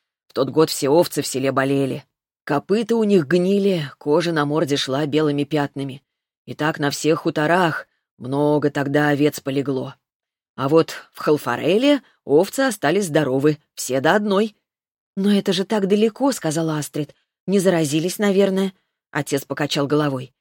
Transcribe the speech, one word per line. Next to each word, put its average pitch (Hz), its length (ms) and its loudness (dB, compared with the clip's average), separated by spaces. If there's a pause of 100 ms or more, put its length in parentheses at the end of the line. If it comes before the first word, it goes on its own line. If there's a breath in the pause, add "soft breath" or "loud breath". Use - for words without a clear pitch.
(280)
В - 60 -18
тот 127 160 -2
год 151 180 2
все 135 220 -2
овцы 160 320 2
в - 40 -6
селе 135 240 -4
болели. 135 540 -2 (400)
Копыта 202 500 -2
у 220 100 2
них 196 220 4
гнили, 180 720 0
кожа 165 360 0
на 151 120 0
морде 143 320 0
шла 135 300 -2
белыми 143 380 0
пятнами. 139 580 -6 (420)
И 127 100 -14
так 160 240 -2
на 143 120 -2
всех 151 300 0
хуторах 165 680 0 (320)
много 147 520 0
тогда 143 380 0
овец 143 320 2
полегло. 135 560 -4 (600)
А 131 120 -2
вот 160 220 4 (240)
в - 60 -16
Халфареле 165 800 2 (240 soft breath)
овцы 165 340 2
остались 202 460 0
здоровы, 147 500 0 (180)
все 131 280 -4
до 160 120 4
одной». 208 400 0 (600)
«Но 196 160 2
это 196 220 0
же 190 100 -2
так 196 240 0
далеко», — 220 440 2
сказала 160 440 -2
Астрид. 147 380 -8 (320)
«Не 196 140 2
заразились, 165 580 0
наверное». 196 560 0 (360)
Отец 143 360 -4
покачал 143 400 -4
головой. 139 540 -2